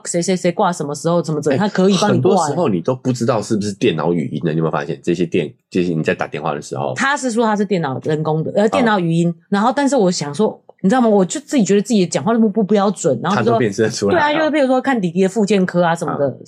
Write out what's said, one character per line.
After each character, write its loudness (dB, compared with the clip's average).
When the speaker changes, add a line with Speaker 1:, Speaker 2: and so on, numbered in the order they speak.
Speaker 1:
谁 -4
谁 0
谁 0
挂 0
什 -8
么 -6
时 -6
候， 2
怎 -2
么 -2
怎 -2
么， 2
Speaker 2:
哎， 0
Speaker 1:
他 0
可 2
以 4
帮 2
你 2
挂。 4
Speaker 2:
很 -
多 2
时 -2
候 0
你 -2
都 -2
不 -4
知 -4
道 0
是 -2
不 0
是 -4
电 0
脑 0
语 -2
音 -6
的， 0
你 -2
有 0
没 2
有 -2
发 -2
现？ -8
这 0
些 0
电-， -2
这 0
些 -2
你 -2
在 0
打 -6
电 -10
话 -4
的 -8
时 -12
候。 -4
Speaker 1:
他 -2
是 -4
说 0
他 0
是 0
电 -2
脑 -4
人 -2
工 -2
的， -8
呃， 2
电 0
脑 2
语 0
音， 2
Speaker 2:
哦。 -4
Speaker 1:
然 0
后 2
但 0
是 0
我 4
想 -6
说， -2
你 2
知 4
道 4
吗？ 4
我 4
就 -6
自 -6
己 4
觉 2
得 4
自 -2
己 4
讲 -2
话 0
都 2
不， 4
不 -2
标 2
准， 0
然 0
后 2
就 0
说 2
Speaker 2:
他 2
都 2
辨 0
识 0
得 2
出 -2
来 4
啊。 2
Speaker 1:
对 0
啊， 0
就 0
是 0
比 0
如 2
说 2
看 0
弟 -2
弟 0
的 2
复 0
健 2
科 0
啊 2
什 -6
么 -4
的， 0
Speaker 2:
啊。 -4